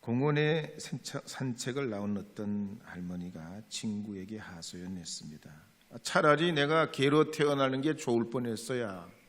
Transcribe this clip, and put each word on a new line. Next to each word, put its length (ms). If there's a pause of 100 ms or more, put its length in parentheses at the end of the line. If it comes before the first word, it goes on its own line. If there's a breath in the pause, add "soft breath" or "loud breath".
공원에 760
산책, 480
산책을 600
나온 280
어떤 680
할머니가 840
친구에게 680
하소연했습니다. 1120 (420)
"아, 120
차라리 480
내가 400
개로 400
태어나는 500
게 140
좋을 340
뻔했어야." 800 (180)